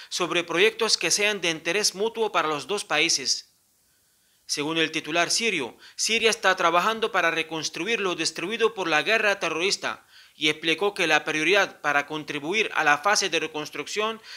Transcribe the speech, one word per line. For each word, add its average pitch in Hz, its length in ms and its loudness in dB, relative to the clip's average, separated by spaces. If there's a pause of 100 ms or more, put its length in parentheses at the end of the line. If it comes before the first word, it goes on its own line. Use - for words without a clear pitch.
sobre 175 340 -2
proyectos 208 560 2
que 165 140 0
sean 208 280 0
de 170 100 0
interés 175 440 -2
mutuo 220 380 -2
para 160 160 2
los 143 180 -4
dos 202 180 -6
países. 151 680 0 (920)
Según 156 300 -4
el 160 140 2
titular 160 400 0
sirio, 180 460 -2 (200)
Siria 220 320 2
está 196 260 4
trabajando 185 580 2
para 170 180 2
reconstruir 160 720 -4
lo 185 140 0
destruido 196 600 -2
por 185 140 -4
la 151 140 2
guerra 208 380 2
terrorista 160 680 -2 (300)
y 151 140 2
explicó 160 420 0
que 180 140 -2
la 151 180 4
prioridad 165 560 2
para 143 260 0
contribuir 156 680 -4
a 156 100 0
la 147 140 4
fase 202 320 2
de 160 100 0
reconstrucción 156 800 -6 (160)